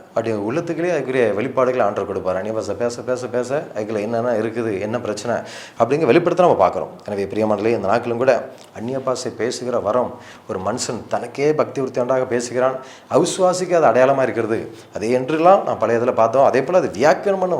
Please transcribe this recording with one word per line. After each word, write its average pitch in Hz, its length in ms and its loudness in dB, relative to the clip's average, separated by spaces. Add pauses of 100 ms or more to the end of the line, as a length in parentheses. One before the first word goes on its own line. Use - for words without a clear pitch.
அப்படியே 113 260 -4
உள்ளத்துக்குள்ளேயே 165 600 -4
அதுக்குரிய 127 400 0
வெளிப்பாடுகளை 127 480 0
ஆண்டவர் 101 240 0
கொடுப்பார். 92 300 -2
அந்நிய 101 160 -4
பாஷை 101 220 -4
பேச, 120 280 -4
பேச, 120 240 -4
பேச 123 360 -4 (120)
அதுக்குள்ள 107 260 -4
என்னென்ன 117 320 -2
இருக்குது, 110 480 -2
என்ன 110 200 -4
பிரச்சனை 107 360 -4 (420)
அப்படிங்கிற 139 260 2
வெளிப்படுத்த 170 420 4
நம்ம 107 200 6
பார்க்குறோம். 87 220 -2 (180)
எனவே 101 180 -4
பிரியமானவர்களே, 107 500 0
இந்த 98 140 -2
நாட்களும் 113 280 0
கூட 123 340 2 (260)
அந்நிய 123 240 -6
பாஷை 123 320 -4
பேசுகிற 120 460 -4
வரம் 110 360 0 (340)
ஒரு 104 100 -6
மனுஷன் 110 500 -4
தனக்கே 135 460 -2
பக்தி 135 260 -2
விருத்தியாண்டாக 127 460 -2
பேசுகிறான், 123 480 -2 (360)
அவிசுவாசிக்கு 175 720 2
அது 151 60 6
அடையாளமா 131 360 6
இருக்கிறது. 110 540 -2 (180)
அது 104 160 -4
என்றெல்லாம் 156 540 4
நான் 117 140 -2
பழைய 113 220 2
இதுல 123 120 2
பார்த்தோம். 117 320 4
அதே 123 180 4
போல 180 160 2
அது 151 100 2
வியாக்கியானம் 175 520 2
பண்ண 180 200 0